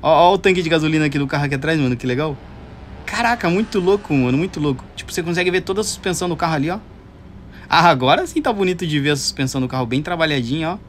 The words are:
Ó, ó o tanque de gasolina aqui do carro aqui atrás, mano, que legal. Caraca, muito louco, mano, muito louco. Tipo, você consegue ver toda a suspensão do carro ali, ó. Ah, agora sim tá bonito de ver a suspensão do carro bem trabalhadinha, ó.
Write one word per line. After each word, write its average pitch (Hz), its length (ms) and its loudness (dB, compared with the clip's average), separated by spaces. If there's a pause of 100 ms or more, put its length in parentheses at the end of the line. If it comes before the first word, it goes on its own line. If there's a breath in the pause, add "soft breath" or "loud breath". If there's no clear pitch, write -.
Ó, 160 280 6
ó 190 40 6
o 196 40 2
tanque 185 240 2
de 160 80 -2
gasolina 156 360 2
aqui 147 120 0
do 143 100 0
carro 143 180 -2
aqui 139 100 -2
atrás, 151 240 0
mano, 127 160 0
que 120 100 -8
legal. 135 320 -2 (720)
Caraca, 233 420 0
muito 202 300 0
louco, 190 340 2
mano, 131 240 2
muito 180 220 -2
louco. 143 240 -2 (100)
Tipo, - 200 -14
você 180 100 -4
consegue 175 260 0
ver 185 120 0
toda 190 180 -4
a 220 40 -2
suspensão 185 440 -4
do 170 80 -2
carro 160 200 0
ali, 147 140 -2
ó. 185 80 -4 (920 loud breath)
Ah, 170 200 6
agora 151 380 4
sim 320 140 -4
tá 285 100 0
bonito 185 340 0
de 151 140 0
ver 143 120 0
a 147 40 2
suspensão 135 460 -4
do 127 60 -2
carro 127 180 -4
bem 127 160 -2
trabalhadinha, 156 720 -2
ó. 190 60 -6 (120)